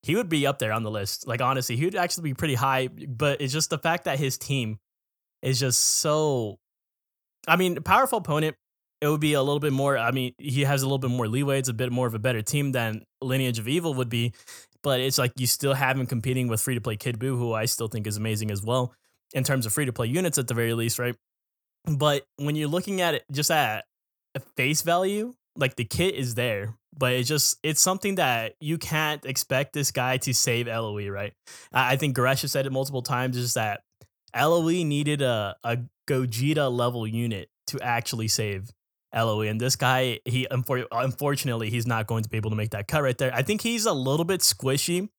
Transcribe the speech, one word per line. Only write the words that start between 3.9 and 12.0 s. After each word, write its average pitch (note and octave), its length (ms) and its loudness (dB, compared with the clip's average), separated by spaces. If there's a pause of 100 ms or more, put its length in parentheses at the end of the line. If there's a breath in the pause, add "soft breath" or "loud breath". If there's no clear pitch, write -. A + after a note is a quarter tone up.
that C#3+ 160 0
his C3+ 180 -2
team A#2 420 -4 (600)
is C3 200 0
just B2+ 180 2
so, C#3+ 800 2 (880)
I E3 80 6
mean, F3+ 280 0
powerful A#3 340 4
opponent, D#3 400 0 (420)
it D3 80 0
would D3+ 140 2
be D3+ 100 4
a C#3+ 100 4
little C#3+ 200 2
bit D3 100 0
more, C#3 260 2
I A#2 140 2
mean, B2+ 260 -2
he C#3 260 0
has C#3 180 2
a C3+ 40 0
little C#3 120 0
bit C3 120 0
more A#2+ 200 0
leeway. C#3 300 0
It's B2+ 100 -2
a A#2 40 -2
bit A2+ 160 -2
more B2 160 0